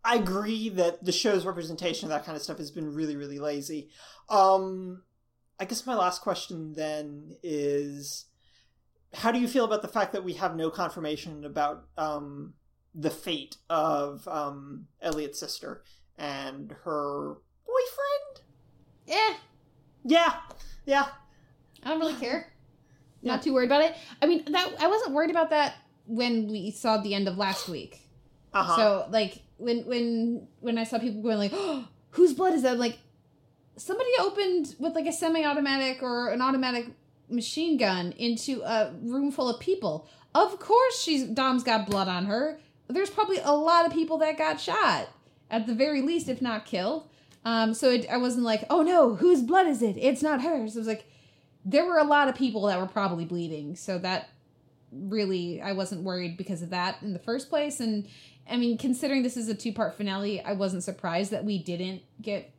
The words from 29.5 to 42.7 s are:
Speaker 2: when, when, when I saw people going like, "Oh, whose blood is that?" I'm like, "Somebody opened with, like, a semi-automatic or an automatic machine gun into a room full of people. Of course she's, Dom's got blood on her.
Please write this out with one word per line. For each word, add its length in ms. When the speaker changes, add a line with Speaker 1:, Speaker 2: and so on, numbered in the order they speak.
Speaker 2:
when, 260
when, 640
when 180
I 60
saw 140
people 240
going 160
like, 160
"Oh, 320
whose 220
blood 220
is 80
that?" 100
I'm 60
like, 200
"Somebody 320
opened 600
with, 160
like, 120
a 60
semi-automatic 880
or 280
an 120
automatic 440
machine 480
gun 360
into 500
a 300
room 280
full 180
of 120
people. 480
Of 240
course 420
she's, 240
Dom's 380
got 240
blood 220
on 180
her. 320